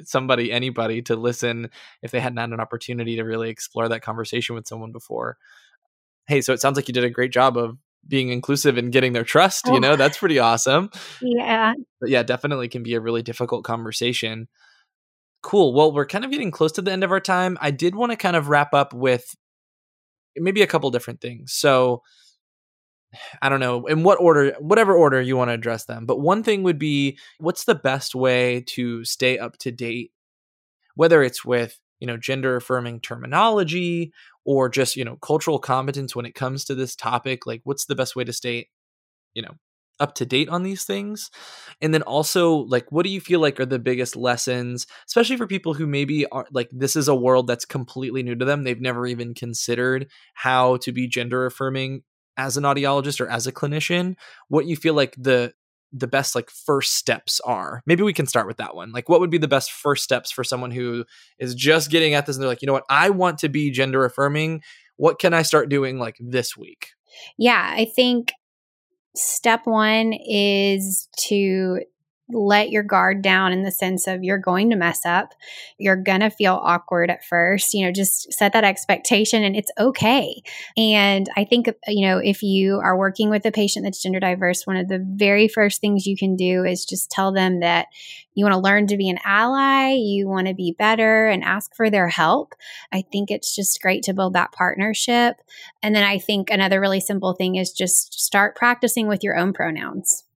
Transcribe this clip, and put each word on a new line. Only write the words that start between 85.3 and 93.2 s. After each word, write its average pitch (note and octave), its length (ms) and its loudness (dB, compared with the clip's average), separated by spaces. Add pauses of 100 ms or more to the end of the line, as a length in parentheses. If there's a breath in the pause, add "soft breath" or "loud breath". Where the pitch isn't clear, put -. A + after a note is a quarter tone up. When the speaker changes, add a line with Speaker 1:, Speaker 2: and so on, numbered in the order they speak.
Speaker 2:
first G#3+ 340 2
things G3+ 240 2
you G3 120 -2
can F#3+ 180 0
do F#3 300 2
is F3+ 200 -2
just - 280 -6
tell F#3+ 200 0
them F#3 280 2
that E3+ 260 0 (480 loud breath)
you G3+ 100 2
wanna G3 140 4
learn G3+ 300 4
to G#3 80 0
be G3 120 0
an F3+ 160 -2
ally, C4+ 680 2
you G3+ 340 0
wanna F#3+ 260 0
be F3+ 240 -2
better A3 520 4
and F#3+ 160 0
ask - 320 -4
for A3 140 2
their F#3+ 180 4
help. F3 460 2 (380 loud breath)
I F#3+ 100 -2
think G3+ 280 -6